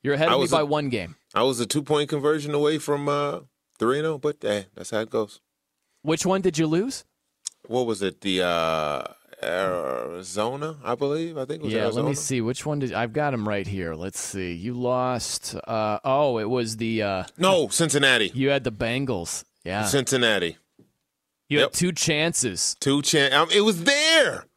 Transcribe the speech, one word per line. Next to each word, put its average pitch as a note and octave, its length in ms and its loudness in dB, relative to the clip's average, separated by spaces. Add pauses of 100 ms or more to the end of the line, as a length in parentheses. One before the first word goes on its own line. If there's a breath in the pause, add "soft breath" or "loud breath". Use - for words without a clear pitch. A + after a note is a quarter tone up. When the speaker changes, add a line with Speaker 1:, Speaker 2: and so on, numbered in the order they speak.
Speaker 1:
You're C#3 120 2
ahead D#3 120 2
of A2+ 60 4
Speaker 2:
I - 40 6
Speaker 1:
me C#3 40 4
Speaker 2:
was B2 100 0
Speaker 1:
by D#3+ 100 4
Speaker 2:
a, D3+ 40 2
Speaker 1:
one D3 240 0
game. F#2 260 -4 (200)
Speaker 2:
I A2 80 4
was B2+ 160 2
a A#2 60 0
two-point D3 440 0
conversion D3 460 0
away D3 220 2
from, C#3+ 320 -2
uh, D3 320 -2 (360)
three B2 220 2
and D#3 80 -2
oh, D3+ 100 -4
but, D3 240 -4
hey, G#2 340 -2
that's - 160 -12
how A2 80 0
it A2 100 -4
goes. A2 320 -4 (600)
Speaker 1:
Which D#3+ 240 -2
one F#3+ 160 2
did E3+ 160 0
you D#3+ 100 2
lose? F#3 360 0 (640)
Speaker 2:
What B2 200 2
was G2+ 140 -2
it? F#2 200 -4
The, F#2 220 0
uh, D#2+ 600 0 (400)
Arizona, F2+ 1400 -4
I A2+ 120 -2
believe. D#3 420 -4
I C3 80 -6
think - 160 -8
it - 40 -8
was G#2+ 80 -4
Speaker 1:
Yeah, G#2+ 100 0
Speaker 2:
Arizona. A2+ 220 -2
Speaker 1:
let D3 60 0
me C#3 40 -2
see. B2+ 260 -2
Which A#2 240 -4
one D3 140 -4
did, B2+ 140 -4
I've A2+ 200 -4
got D3 200 0
'em G#2+ 140 -2
right G2+ 200 -2
here. F2+ 280 -4
Let's F2+ 240 -8
see. F2+ 340 -6
You G2 200 -8
lost, B2 840 -2 (120)
uh, G#2+ 360 -2
oh, C3+ 340 2
it G#2+ 120 -2
was A2+ 280 -2
the, A2+ 260 -2
uh, F#2+ 200 -2 (140)
Speaker 2:
No, F3 300 4
Cincinnati. C3 680 4
Speaker 1:
You C3+ 160 2
had C#3 140 2
the B2 80 0
Bengals. A#2 720 -4 (200)
Yeah. G2+ 220 -2
Speaker 2:
Cincinnati. A2 720 2 (920)
Speaker 1:
You C#3+ 120 2
had C#3 60 6
Speaker 2:
Yep. - 80 -6
Speaker 1:
two F3+ 180 2
chances. D3+ 880 0
Speaker 2:
Two C#3+ 220 2
chan-, C#3 320 4
um, D#3+ 180 6
it G3+ 100 6
was G3 220 2
there. C#4 640 4 (120)